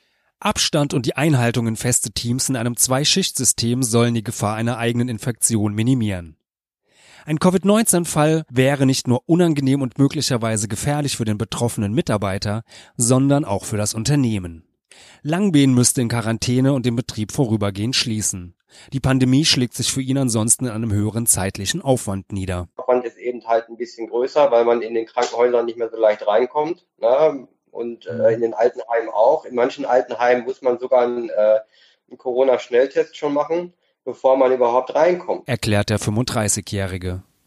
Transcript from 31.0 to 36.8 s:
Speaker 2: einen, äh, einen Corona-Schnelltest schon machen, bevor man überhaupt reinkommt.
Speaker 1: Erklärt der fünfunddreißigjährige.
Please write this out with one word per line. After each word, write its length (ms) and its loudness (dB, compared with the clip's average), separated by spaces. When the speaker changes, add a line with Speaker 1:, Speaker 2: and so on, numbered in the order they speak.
Speaker 2:
einen, 260 -4
äh, 300 4
einen 80 -20
Corona-Schnelltest 1000 0
schon 160 -4
machen, 400 -2
bevor 320 2
man 160 4
überhaupt 420 0
reinkommt. 500 0
Speaker 1:
Erklärt 440 0
der 100 0
fünfunddreißigjährige. 1200 -4